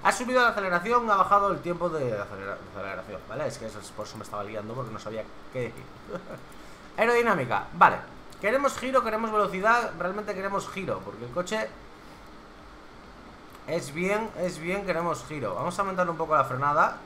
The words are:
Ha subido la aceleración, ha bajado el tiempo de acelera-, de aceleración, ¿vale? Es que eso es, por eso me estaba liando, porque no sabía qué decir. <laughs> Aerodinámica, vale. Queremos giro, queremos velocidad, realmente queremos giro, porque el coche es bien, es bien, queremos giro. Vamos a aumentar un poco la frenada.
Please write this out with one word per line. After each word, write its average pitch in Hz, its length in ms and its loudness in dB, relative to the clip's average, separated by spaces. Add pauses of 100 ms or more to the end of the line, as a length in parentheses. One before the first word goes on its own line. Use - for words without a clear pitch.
Ha 190 60 8
subido 247 320 2
la 240 60 8
aceleración, 208 600 2
ha 202 60 8
bajado 196 360 6
el 143 80 -2
tiempo 170 280 -2
de 143 240 0
acelera-, 98 440 -4
de 92 180 -14
aceleración, 95 540 -6
¿vale? 131 180 -4
Es - 120 -4
que 113 80 -8
eso 104 120 -10
es, 95 120 -12
por 107 160 -8
eso - 100 -12
me 107 80 -8
estaba 104 180 -6
liando, 107 320 -6
porque 120 180 -6
no 104 60 -8
sabía 110 240 -6 (300)
qué 127 80 -4
decir. 113 240 -6 (580)
<laughs> - 540 -16
Aerodinámica, 214 760 4
vale. 160 220 8 (440)
Queremos 262 360 2
giro, 254 280 2
queremos 220 260 0
velocidad, 208 680 4
realmente 196 360 -4
queremos 190 340 -2
giro, 139 360 -4
porque 101 200 -10
el 123 60 -8
coche 180 380 -2 (2000)
es 143 260 -2
bien, 202 340 2 (100)
es 170 200 -2
bien, 185 260 -2
queremos 165 420 0
giro. 123 280 -2
Vamos 160 240 -2
a 202 40 2
aumentar 180 280 2
un 160 60 -2
poco 156 180 2
la 143 80 6
frenada. 143 640 4